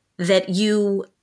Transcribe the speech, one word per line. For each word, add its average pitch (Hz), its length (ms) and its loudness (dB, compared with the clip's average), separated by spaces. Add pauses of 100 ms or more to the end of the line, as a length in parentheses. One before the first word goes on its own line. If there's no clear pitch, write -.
(180)
that 185 320 0
you 202 560 0 (160)